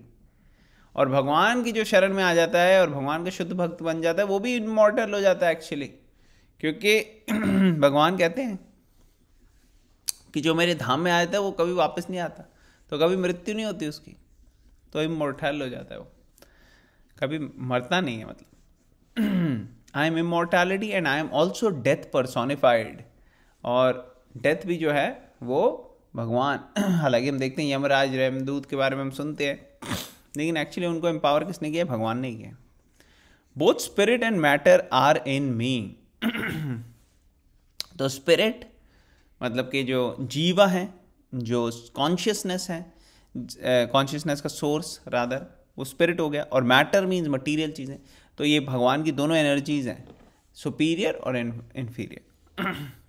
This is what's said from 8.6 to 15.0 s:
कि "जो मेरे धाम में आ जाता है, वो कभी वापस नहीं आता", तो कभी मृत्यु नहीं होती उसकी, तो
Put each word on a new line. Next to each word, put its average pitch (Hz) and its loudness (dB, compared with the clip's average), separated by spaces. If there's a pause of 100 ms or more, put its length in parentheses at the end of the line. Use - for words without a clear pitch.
कि 151 -4
"जो 160 2
मेरे 170 2
धाम 131 0
में 175 2
आ 175 4
जाता 175 -2
है, 208 0
वो 196 -2
कभी 175 -2
वापस 170 -2
नहीं 185 -6
आता", 160 -8 (460)
तो 151 -4
कभी 175 4
मृत्यु 180 -2
नहीं 220 -4
होती 165 -6
उसकी, - -14 (760)
तो 151 -2